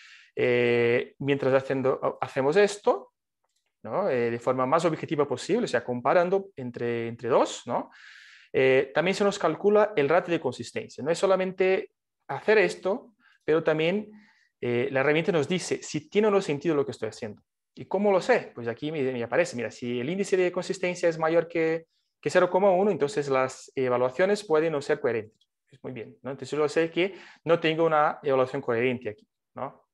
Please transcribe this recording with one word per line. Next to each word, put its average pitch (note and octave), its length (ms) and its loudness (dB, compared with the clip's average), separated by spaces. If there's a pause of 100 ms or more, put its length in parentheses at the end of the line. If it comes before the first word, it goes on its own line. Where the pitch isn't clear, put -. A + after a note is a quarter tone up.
(360)
eh, A#2+ 840 2
mientras C#3 360 0
haciendo, C3+ 640 0
hacemos C3+ 360 -2
esto, G#3 560 0 (720)
¿no? D#3 260 -2
Eh, A#2+ 220 0
de A#2 80 -4
forma B2+ 280 0
más D#3+ 180 2
objetiva D#3 420 0
posible, F3 380 -2
o - 40 -6
sea, - 140 0
comparando F3 720 0
entre, A#2+ 520 -6
entre A#2+ 220 -8
dos, G#3 360 2
¿no? D3+ 240 -4 (640)
Eh, C3 420 4
también F3 200 0
se G#3 100 0
nos G3 140 0
calcula G3+ 580 2
el C#3+ 140 2
ratio F3 220 2
de E3 80 0
consistencia. A#2+ 640 -8
No C#3+ 80 -2
es E3 80 -2
solamente F#3+ 720 0 (360)
hacer G#3+ 300 2
esto, F#3 560 -2 (300)
pero D#3+ 200 2
también, E3 460 0 (500)
eh, A#2+ 320 0
la C3 80 2
herramienta D3+ 320 2
nos C#3+ 160 0
dice E3+ 340 -4
si - 260 -8
tiene G#3+ 200 2
o - 20 4
no G3+ 100 4
sentido D3+ 340 -2
lo C#3 100 2
que B2 80 -6
estoy A2 160 -8
haciendo. G#2+ 340 -12 (320)
¿Y - 120 -16
cómo G3+ 260 0
lo F#3 80 4
sé? G#3 340 0
Pues A#2 140 -8
aquí D3 240 -6
me, D#3 100 -4
me B2+ 200 -2
aparece, C3 340 0
mira, A2 140 -6
si B2 300 -6
el B2 80 -4
índice F#3+ 280 -2
de F3+ 160 0
consistencia F3+ 560 -2
es D#3+ 100 0
mayor E3 300 2
que, E3 380 -2 (340)
que D3 100 -4
cero F3+ 180 4
coma G3 220 4
uno, F#3+ 200 4
entonces C#3+ 380 -2
las C3 460 -2
evaluaciones B2+ 720 0
pueden D#3+ 280 2
no C#3+ 80 -2
ser D3 200 -2
coherentes. A#2 480 -4 (200)
Pues - 140 -20
muy C3 100 -10
bien, A#2 300 -14
¿no? B2+ 80 -10
Entonces C3+ 260 -8
yo D3+ 120 2
sé E3 220 0
que F3+ 260 -2 (280)
no E3+ 140 4
tengo D#3+ 260 0
una D#3 380 2
evaluación C3+ 400 0
coherente A#2+ 460 -2
aquí, - 180 -12 (280)
¿no? B2+ 400 -12